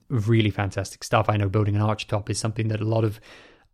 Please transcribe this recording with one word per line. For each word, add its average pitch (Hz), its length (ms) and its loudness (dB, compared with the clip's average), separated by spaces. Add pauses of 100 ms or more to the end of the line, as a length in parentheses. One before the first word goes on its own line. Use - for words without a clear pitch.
really 113 400 2
fantastic 98 540 -4
stuff. 110 260 2
I 107 80 2
know 101 100 2
building 101 280 2
an 104 60 2
archtop 107 480 -2
is 104 100 -4
something 110 300 -2
that 107 120 -2
a 110 40 -2
lot 113 200 2
of 104 160 -4 (520)